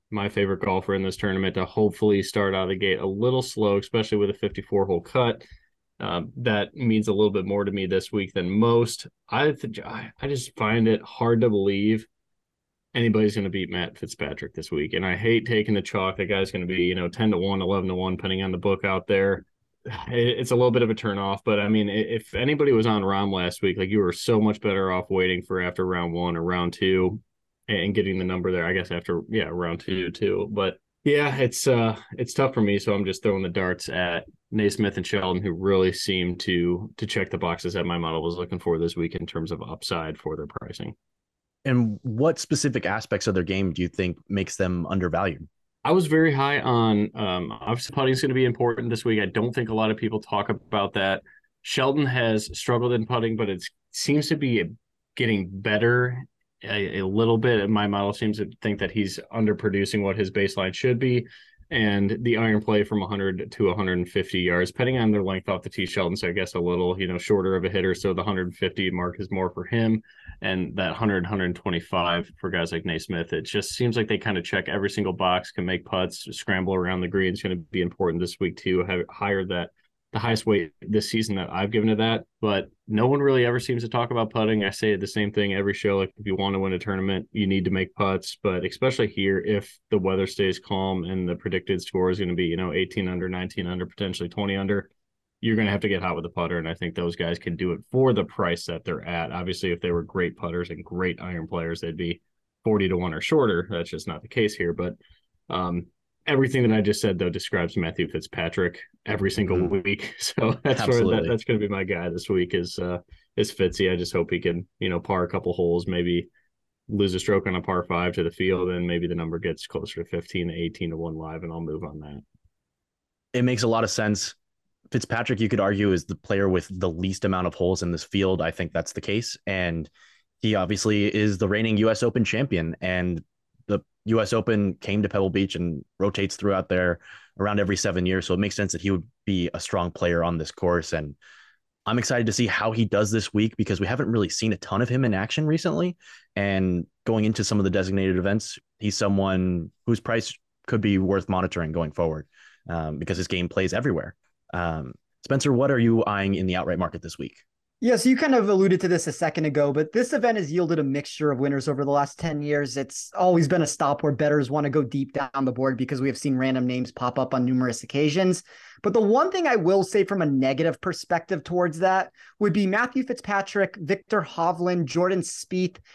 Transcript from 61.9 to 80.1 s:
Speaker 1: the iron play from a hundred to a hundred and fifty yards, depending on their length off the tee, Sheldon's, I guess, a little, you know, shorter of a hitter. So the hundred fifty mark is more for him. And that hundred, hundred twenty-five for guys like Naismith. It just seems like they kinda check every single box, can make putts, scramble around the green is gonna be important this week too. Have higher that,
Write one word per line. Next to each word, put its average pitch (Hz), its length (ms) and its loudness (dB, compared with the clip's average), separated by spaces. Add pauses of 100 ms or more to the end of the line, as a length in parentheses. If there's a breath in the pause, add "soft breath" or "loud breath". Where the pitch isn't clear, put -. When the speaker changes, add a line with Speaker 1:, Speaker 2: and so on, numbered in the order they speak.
Speaker 1:
the 117 160 2
iron 110 240 4
play 107 240 2
from 104 160 0
a 90 60 -4
hundred 98 440 -4
to 101 160 2
a 90 80 2
hundred 92 220 0
and 87 100 0
fifty 92 320 -2
yards, 87 320 2
depending 127 280 0
on 110 120 4
their 104 100 4
length 95 280 -4
off 92 140 -2
the 92 60 -10
tee, 95 160 -4
Sheldon's, 92 380 -2
I 87 80 0
guess, 92 240 -4
a 90 60 -2
little, 90 360 0
you 95 100 -2
know, 90 100 -2
shorter 95 400 2
of 90 80 -2
a 90 40 0
hitter. 92 240 0
So 95 200 -2
the 87 100 -2
hundred 92 320 -4
fifty 95 340 -2
mark 90 300 -4
is 98 120 -8
more 92 180 0
for - 160 -10
him. 113 360 2 (400 loud breath)
And 92 360 -2
that 87 180 -2
hundred, 98 300 0
hundred 92 300 -2
twenty-five 87 840 -2
for 92 100 -4
guys 85 220 -2
like 85 140 -4
Naismith. 85 480 -4
It 80 80 -2
just - 320 -4
seems 120 240 0
like 110 100 0
they 104 100 0
kinda 95 240 -2
check 92 280 -4
every 98 200 -2
single 95 220 -2
box, 90 400 0
can 90 140 -4
make 90 180 -2
putts, 92 420 -4 (120)
scramble 92 360 -2
around 90 280 0
the 87 80 -4
green 95 240 0
is 98 100 -10
gonna 92 140 -2
be 90 240 -4
important 87 400 -2
this - 180 -6
week 92 160 -2
too. 92 300 0
Have 90 240 -2
higher 101 380 -2
that, 87 240 -4 (420)